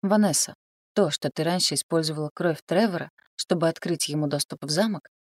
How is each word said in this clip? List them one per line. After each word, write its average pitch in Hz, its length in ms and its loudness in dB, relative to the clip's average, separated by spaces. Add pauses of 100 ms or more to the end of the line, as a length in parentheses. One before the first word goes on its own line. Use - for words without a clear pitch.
Ванесса, 202 540 2 (380)
то, 190 160 4
что 147 200 -4
ты - 140 -4
раньше 170 320 0
использовала 156 580 -2
кровь 170 320 -2
Тревора, 175 440 0 (260)
чтобы 170 320 0
открыть 165 420 -2
ему 151 180 0
доступ - 360 -6
в 143 60 -10
замок 190 400 -2 (120)